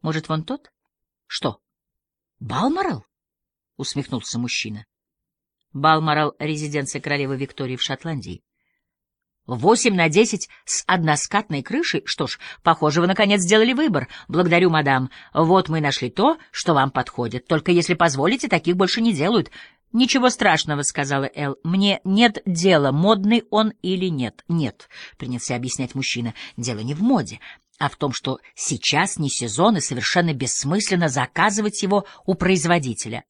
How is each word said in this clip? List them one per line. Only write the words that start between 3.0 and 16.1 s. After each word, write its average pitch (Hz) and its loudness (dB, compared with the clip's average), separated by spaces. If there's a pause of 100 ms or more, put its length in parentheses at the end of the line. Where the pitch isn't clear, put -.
усмехнулся 135 -6
мужчина. 110 -6 (880)
«Балморал — 151 2
резиденция 147 -6
королевы 143 -4
Виктории 131 -8
в - -6
Шотландии. 131 -8 (1040)
Восемь 196 2
на 170 4
десять 196 2 (160)
с - -6
односкатной 156 0
крышей. 262 -4
Что - -4
ж, - -10 (220)
похоже, 156 2
вы 175 2
наконец 196 2
сделали 220 4
выбор. 240 0 (180)
Благодарю, 175 4
мадам. 135 2 (220)
Вот 170 4
мы 160 -2
и - 0
нашли 135 -2